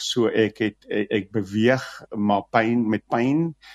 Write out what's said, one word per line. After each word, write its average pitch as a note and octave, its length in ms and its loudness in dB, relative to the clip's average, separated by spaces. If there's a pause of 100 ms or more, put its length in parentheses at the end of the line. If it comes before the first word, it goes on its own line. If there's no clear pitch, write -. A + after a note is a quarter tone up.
So A#2 260 0
ek G#2+ 320 0
het, G#2+ 300 -4
ek, G#2 220 -2
ek G2+ 200 -2
beweeg, A2 540 0 (320)
maar G2+ 340 0
pyn, A#2 380 2
met G#2+ 220 -2
pyn C#3+ 420 0 (220)